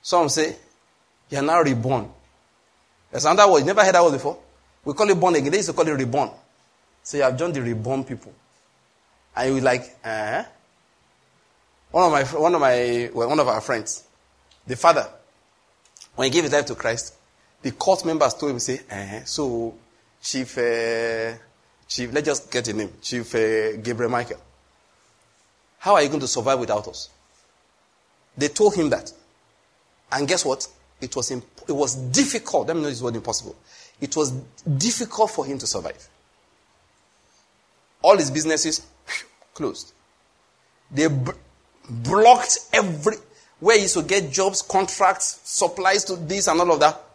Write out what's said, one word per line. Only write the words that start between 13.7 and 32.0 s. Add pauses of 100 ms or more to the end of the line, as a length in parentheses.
the
father, (1080)
when
he
gave
his
life
to
Christ, (480)
the
court
members
told
him,
say,
"Uh-huh.
So (440)
Chief,
uh, (540)
Chief,
let's
just
get
a
name, (100)
Chief,
uh,
Gabriel
Michael. (1400)
How
are
you
going
to
survive
without
us?" (1300)
They
told
him
that. (960)
And
guess
what? (320)
It
was
imp-,
it
was
difficult.